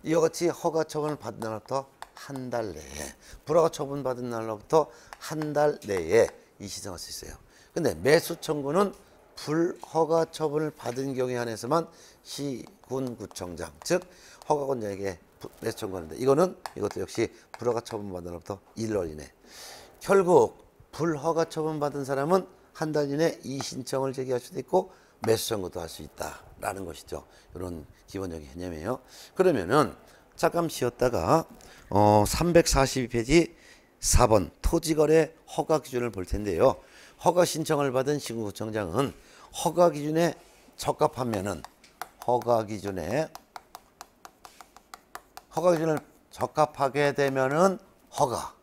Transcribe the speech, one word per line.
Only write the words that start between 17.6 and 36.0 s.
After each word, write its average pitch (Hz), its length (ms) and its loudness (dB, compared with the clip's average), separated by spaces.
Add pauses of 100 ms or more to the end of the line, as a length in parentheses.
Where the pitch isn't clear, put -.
처분 104 320 -10
받은 87 140 -10
날로부터 87 340 -10 (140)
일월 104 360 -2
이내. 73 220 -14 (680)
결국 175 680 4 (240)
불허가 160 540 0
처분 156 340 -4
받은 143 260 -2
사람은 147 420 0 (260)
한 156 200 -4
달 147 180 0
이내 156 340 0
이의 135 160 -8
신청을 131 520 -4
제기할 127 280 -4
수도 - 180 -12
있고 185 340 -2 (280)
매수 113 300 2
청구도 90 300 -4
할 82 80 -8
수 - 140 -14
있다라는 92 840 -8
것이죠. 80 420 -12 (280)
이런 87 320 -10 (220)
기본적인 82 460 -8
개념이에요. 87 460 -8 (360)
그러면은 123 580 4 (400)
잠깐 170 340 0
쉬었다가, 123 760 0 (460)
어, 104 360 6
삼백사십이 135 840 2
페이지 135 480 2 (440)
사 - 280 4
번 98 220 4 (120)
토지거래 156 720 4 (220)
허가 156 240 0
기준을 120 300 -4